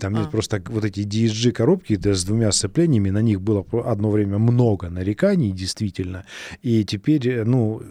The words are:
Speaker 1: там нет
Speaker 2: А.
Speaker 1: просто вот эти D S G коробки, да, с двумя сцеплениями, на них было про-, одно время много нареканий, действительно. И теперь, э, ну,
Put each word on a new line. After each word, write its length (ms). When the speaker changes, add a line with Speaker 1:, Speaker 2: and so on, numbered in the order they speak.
Speaker 1:
там 120
нет 120
Speaker 2:
А. 40
Speaker 1:
просто 360
вот 180
эти 200
D 220
S 60
G 200
коробки, 440
да, 160
с 120
двумя 280
сцеплениями, 580
на 120
них 180
было 220
про-, 280
одно 200
время 280
много 500
нареканий, 640
действительно. 720
И 220
теперь, 440
э, 160
ну, 460